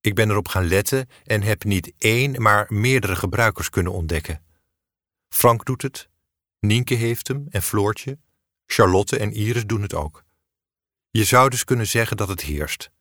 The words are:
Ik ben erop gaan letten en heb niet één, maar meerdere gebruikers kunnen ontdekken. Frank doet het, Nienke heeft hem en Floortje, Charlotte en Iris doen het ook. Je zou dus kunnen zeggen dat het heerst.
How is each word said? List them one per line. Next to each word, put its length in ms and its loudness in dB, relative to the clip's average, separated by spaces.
Ik 140 -2
ben 160 4
erop 180 -2
gaan 180 0
letten 420 0
en 180 0
heb 220 -2
niet 340 -2
één, 440 2
maar 260 4
meerdere 480 0
gebruikers 540 0
kunnen 220 -2
ontdekken. 520 -6
Frank 360 2
doet 180 -6
het, 260 -10
Nienke 360 0
heeft 340 -4
hem 220 -6
en 120 -6
Floortje, 560 -4
Charlotte 520 2
en 140 -4
Iris 340 -2
doen 160 -2
het 120 -8
ook. 300 -8
Je 140 2
zou 260 6
dus 140 -6
kunnen 220 0
zeggen 300 -2
dat 120 -4
het 120 -6
heerst. 500 -8